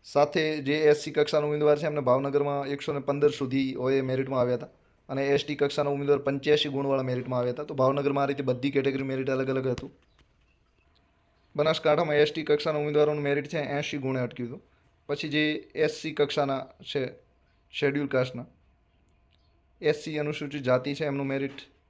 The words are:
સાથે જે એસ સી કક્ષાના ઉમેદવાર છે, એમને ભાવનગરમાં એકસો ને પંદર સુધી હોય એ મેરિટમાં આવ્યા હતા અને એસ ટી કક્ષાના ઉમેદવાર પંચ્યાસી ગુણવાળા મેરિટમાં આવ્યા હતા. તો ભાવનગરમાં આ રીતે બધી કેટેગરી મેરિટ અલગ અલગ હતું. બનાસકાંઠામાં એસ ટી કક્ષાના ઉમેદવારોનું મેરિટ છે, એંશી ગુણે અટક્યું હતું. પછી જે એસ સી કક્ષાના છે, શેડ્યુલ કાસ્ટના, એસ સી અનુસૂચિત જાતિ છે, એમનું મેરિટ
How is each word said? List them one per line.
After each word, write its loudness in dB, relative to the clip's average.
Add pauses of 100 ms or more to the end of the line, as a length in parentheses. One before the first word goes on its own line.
સાથે 2 (240)
જે 2 (140)
એસ 6
સી -8
કક્ષાના 2
ઉમેદવાર 4
છે, -2
એમને -2
ભાવનગરમાં 2
એકસો -4
ને -4
પંદર 4
સુધી -2
હોય 2
એ -2
મેરિટમાં 0
આવ્યા 0
હતા -14 (380)
અને -4 (120)
એસ 2
ટી -6
કક્ષાના 0
ઉમેદવાર 2
પંચ્યાસી 2
ગુણવાળા 0
મેરિટમાં -2
આવ્યા -2
હતા. -10
તો -8
ભાવનગરમાં 2
આ 0
રીતે -4
બધી 0
કેટેગરી 0
મેરિટ -2
અલગ 0
અલગ -2
હતું. -6 (1600)
બનાસકાંઠામાં 2
એસ 2
ટી -6
કક્ષાના 0
ઉમેદવારોનું 2
મેરિટ 0
છે, -2 (160)
એંશી -4
ગુણે 0
અટક્યું -6
હતું. -14 (480)
પછી -4
જે 4 (420)
એસ 0
સી -8
કક્ષાના 0 (280)
છે, -2 (720)
શેડ્યુલ 0
કાસ્ટના, 0 (1300)
એસ 0
સી -6
અનુસૂચિત -6
જાતિ 2
છે, -4
એમનું -2
મેરિટ -4 (300)